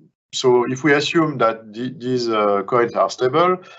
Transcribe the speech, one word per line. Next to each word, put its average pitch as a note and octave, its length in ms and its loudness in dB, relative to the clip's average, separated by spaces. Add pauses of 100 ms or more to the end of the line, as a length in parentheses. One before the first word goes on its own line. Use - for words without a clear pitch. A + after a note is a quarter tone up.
(320)
so B2 380 2
if C3 140 -8
we D3+ 80 4
assume D3+ 460 0
that A2+ 340 -2
th-, A#2+ 260 -10
these, B2 300 -4
uh, G#2 340 0
coins A#2+ 320 0
are F#2+ 160 0
stable, E3 480 0 (200)